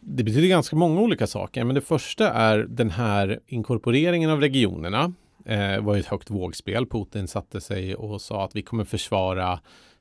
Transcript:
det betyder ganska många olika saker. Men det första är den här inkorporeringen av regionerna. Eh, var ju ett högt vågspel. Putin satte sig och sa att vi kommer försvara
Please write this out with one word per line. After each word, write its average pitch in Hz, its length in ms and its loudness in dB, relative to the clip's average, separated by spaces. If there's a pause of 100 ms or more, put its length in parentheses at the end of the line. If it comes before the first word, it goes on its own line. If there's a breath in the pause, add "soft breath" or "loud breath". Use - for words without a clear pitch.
det 127 240 -4
betyder 123 240 4
ganska 170 280 2
många 165 240 4
olika 208 260 2
saker. 104 380 -4
Men 123 100 0
det 143 60 4
första - 500 0
är 113 280 4
den 113 320 0
här 101 560 0
inkorporeringen 139 840 0
av 151 100 2
regionerna. 120 720 2 (320 soft breath)
Eh, 101 360 0
var 104 140 0
ju 101 60 2
ett 90 60 -6
högt - 240 -8
vågspel. 98 560 -4
Putin 101 420 -6
satte - 320 -8
sig 95 340 -6
och 107 260 -10
sa 101 240 -6
att 92 120 -8
vi 104 60 -4
kommer 110 220 -4
försvara 92 760 -2 (400 soft breath)